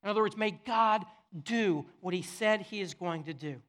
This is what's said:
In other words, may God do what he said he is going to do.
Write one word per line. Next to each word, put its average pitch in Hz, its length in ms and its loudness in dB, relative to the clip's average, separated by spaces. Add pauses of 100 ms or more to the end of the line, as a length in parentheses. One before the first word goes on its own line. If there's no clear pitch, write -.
In 202 80 -4
other 214 100 2
words, 208 160 2
may 214 140 0
God 220 560 2 (380)
do 208 420 2 (140)
what 180 120 -4
he 180 80 0
said 214 400 0
he 214 220 -8
is 170 100 -6
going 165 320 -6
to 160 80 -8
do. 139 360 -8